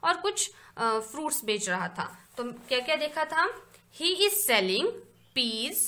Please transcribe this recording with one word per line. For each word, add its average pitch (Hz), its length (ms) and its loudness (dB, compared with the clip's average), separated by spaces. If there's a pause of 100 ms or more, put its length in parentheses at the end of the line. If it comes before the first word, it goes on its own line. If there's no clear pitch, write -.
और 349 120 4
कुछ, 415 340 -2 (280)
अ, 220 200 2
फ्रूट्स 285 460 -4
बेच 208 240 0
रहा 180 200 0
था। - 360 -8 (120)
तो 240 80 -6
क्या 247 360 -2
क्या 311 160 2
देखा 302 280 0
था? 320 240 2 (540)
He 339 80 4
is 392 400 2
selling 208 360 2 (520)
peas 240 360 -2 (140)